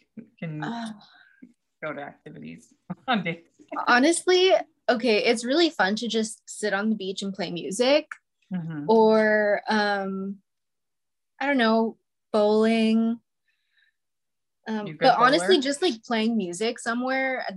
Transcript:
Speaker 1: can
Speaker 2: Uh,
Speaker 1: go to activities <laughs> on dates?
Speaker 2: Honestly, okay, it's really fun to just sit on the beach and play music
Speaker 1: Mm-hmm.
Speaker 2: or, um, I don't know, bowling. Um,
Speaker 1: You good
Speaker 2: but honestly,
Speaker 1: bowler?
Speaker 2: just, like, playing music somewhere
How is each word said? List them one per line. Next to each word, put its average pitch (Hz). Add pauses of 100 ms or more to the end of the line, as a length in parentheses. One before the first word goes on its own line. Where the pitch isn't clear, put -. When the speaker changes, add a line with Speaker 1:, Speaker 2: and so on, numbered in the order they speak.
(380)
Speaker 1:
can 156
Speaker 2:
Uh, 226 (880)
Speaker 1:
go 156
to 143
activities 151 (160)
<laughs> -
on 220
dates? 165 (380)
Speaker 2:
Honestly, 339 (380)
okay, 220
it's 233
really 311
fun 208
to 233
just 220
sit 208
on 202
the 214
beach 190
and 196
play 175
music 240 (460)
Speaker 1:
Mm-hmm. 160
Speaker 2:
or, 214
um, 196 (1000)
I 262
don't 285
know, 226 (380)
bowling. 220 (1500)
Um, 214
Speaker 1:
You 160
good -
Speaker 2:
but 254
honestly, 339
Speaker 1:
bowler? 285
Speaker 2:
just, 277
like, 269
playing 226
music 208
somewhere 254 (120)